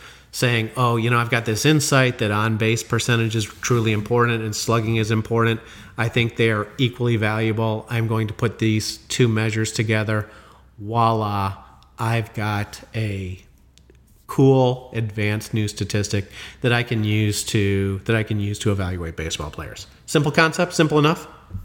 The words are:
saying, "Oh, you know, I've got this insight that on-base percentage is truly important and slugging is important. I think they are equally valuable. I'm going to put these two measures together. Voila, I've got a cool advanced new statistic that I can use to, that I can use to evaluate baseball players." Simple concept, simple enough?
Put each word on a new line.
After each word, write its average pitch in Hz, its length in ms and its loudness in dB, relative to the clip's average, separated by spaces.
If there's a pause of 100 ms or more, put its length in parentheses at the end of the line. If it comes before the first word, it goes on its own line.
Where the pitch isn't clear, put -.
(320)
saying, 117 440 0
"Oh, 120 200 2
you 113 140 2
know, 123 80 4
I've 117 120 0
got 117 160 0
this 110 200 0
insight 135 520 4
that 107 140 0
on-base 110 520 0
percentage 113 520 0
is 107 100 0
truly 113 460 0
important 117 500 2
and 107 140 -4
slugging 113 400 0
is 110 160 0
important. 113 500 2 (360)
I 113 120 -2
think 117 280 0
they 113 120 4
are 104 180 0 (100)
equally 120 400 0
valuable. 110 720 0
I'm 113 180 -2
going 110 200 0
to 104 60 -6
put - 260 -4
these 107 380 0 (120)
two 127 180 2
measures 110 440 0
together. 107 560 0 (500)
Voila, 107 800 0 (420)
I've 113 340 -2
got 104 480 -4 (140)
a 98 440 -6 (840)
cool 131 680 2
advanced 107 600 -4
new 107 140 0
statistic 101 640 -4 (300)
that 123 100 2
I 120 120 2
can 113 200 -2
use 107 420 2
to, 98 600 0
that 113 100 2
I 110 80 2
can 107 160 -4
use 104 200 -4
to 107 120 0
evaluate 90 440 -4
baseball 78 360 -6
players." - 340 -14 (220)
Simple 151 240 2
concept, 165 420 2
simple 156 240 4
enough? 151 300 2 (380)